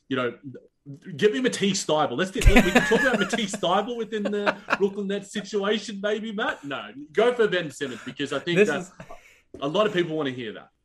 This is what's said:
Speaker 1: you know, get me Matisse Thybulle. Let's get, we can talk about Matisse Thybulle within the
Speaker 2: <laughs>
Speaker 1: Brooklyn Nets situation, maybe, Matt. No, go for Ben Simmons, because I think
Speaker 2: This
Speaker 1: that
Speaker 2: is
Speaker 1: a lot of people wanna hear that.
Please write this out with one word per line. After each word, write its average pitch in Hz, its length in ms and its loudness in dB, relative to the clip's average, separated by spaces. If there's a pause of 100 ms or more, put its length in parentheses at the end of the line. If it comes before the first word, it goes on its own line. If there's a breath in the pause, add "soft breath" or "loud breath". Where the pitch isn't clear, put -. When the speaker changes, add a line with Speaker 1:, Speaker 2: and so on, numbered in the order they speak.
Speaker 1:
you 131 80 -2
know, 123 160 0 (840)
get 214 200 4
me 262 60 -2
Matisse 196 440 0
Thybulle. 143 320 0
Let's 185 140 -2
get, - 160 0
we 202 240 8
can 233 120 6
talk 226 200 4
about 240 160 2
Matisse 214 380 -2
Thybulle 208 420 0
within 220 240 -4
the 202 340 -2 (100)
Speaker 2:
<laughs> - 120 -2
Speaker 1:
Brooklyn 196 300 -2
Nets 196 220 -6
situation, 208 720 -4
maybe, 214 300 -4
Matt. 202 320 -6
No, 120 240 -8 (240)
go 240 220 4
for 226 140 4
Ben 170 220 -2
Simmons, 127 360 -8
because 135 260 -6
I 139 60 -2
think 170 180 -2
Speaker 2:
This 202 140 6
Speaker 1:
that 143 100 -2
Speaker 2:
is - 120 -14 (680 loud breath)
Speaker 1:
a 139 80 -4
lot 202 180 2
of - 60 -2
people 160 240 0
wanna 143 140 -2
hear 120 240 -10
that. 78 160 -18 (140)